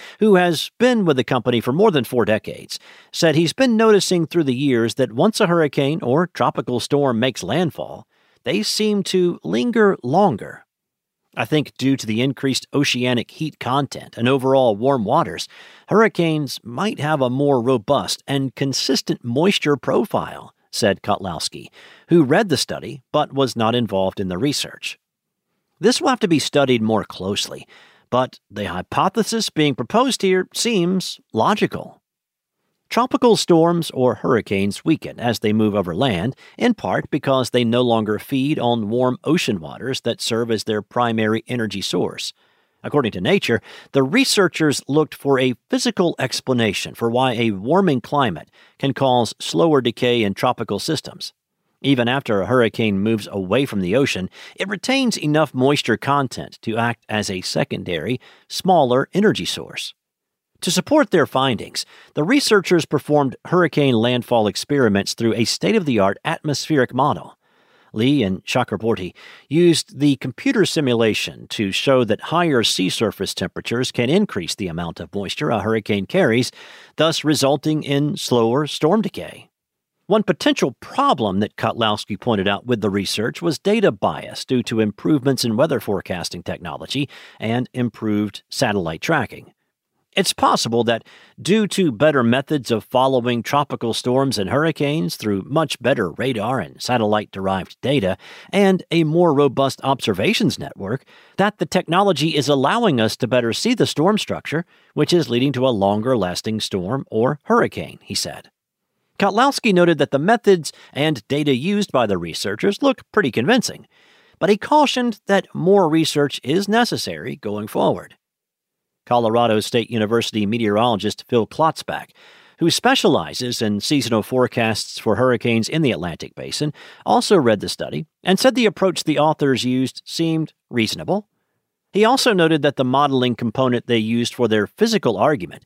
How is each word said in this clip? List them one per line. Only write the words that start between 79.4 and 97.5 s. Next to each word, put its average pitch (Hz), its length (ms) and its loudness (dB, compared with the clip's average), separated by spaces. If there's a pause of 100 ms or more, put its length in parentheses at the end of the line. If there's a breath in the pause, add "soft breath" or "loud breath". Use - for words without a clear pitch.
One 208 140 2
potential 170 560 -2
problem 127 640 0
that - 160 -4
Kotlowski 107 640 -2
pointed 101 260 0
out 101 180 -2
with 120 160 -2
the 104 100 0
research 101 520 -4
was 170 160 -2
data 202 320 2
bias 95 540 -6
due 127 180 0
to 113 160 -4
improvements 131 680 0
in 113 120 0
weather 143 240 2
forecasting 90 640 -6
technology 85 640 -6 (320 loud breath)
and 113 340 -2
improved 107 760 -4
satellite 95 520 -2
tracking. 113 520 -4 (600)
It's - 200 -2
possible 117 520 0
that, 113 180 0 (400 loud breath)
due 202 240 2
to 180 240 0
better 131 320 2
methods 127 480 0
of 110 140 0
following 123 580 0
tropical 131 500 -2
storms 131 460 0
and 98 100 -4
hurricanes 151 680 -2
through 101 280 -2
much 151 380 -2
better 117 300 0
radar 117 480 -4
and 71 200 -12
satellite-derived 104 1000 -2